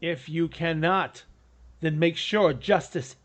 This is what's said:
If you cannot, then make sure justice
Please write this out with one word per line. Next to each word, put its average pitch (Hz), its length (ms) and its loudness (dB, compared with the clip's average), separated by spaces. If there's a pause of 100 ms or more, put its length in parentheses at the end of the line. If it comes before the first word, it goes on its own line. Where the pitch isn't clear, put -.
If 160 260 -6
you 165 200 -2
cannot, 165 760 -2 (580)
then 156 180 -2
make 165 180 2
sure 202 360 2
justice 156 720 -2